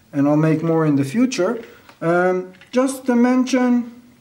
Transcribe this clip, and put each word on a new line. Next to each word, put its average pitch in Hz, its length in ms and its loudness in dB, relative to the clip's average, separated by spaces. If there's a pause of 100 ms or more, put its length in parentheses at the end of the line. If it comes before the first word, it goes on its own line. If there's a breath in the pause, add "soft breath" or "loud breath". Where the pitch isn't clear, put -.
(100)
and 143 160 0
I'll 147 120 2
make 156 240 2
more 160 240 0
in 147 100 2
the 139 80 0
future. 226 580 -2 (380 loud breath)
Um, 180 540 -2 (160)
just 262 360 -2
to 247 80 2
mention 247 800 2 (280)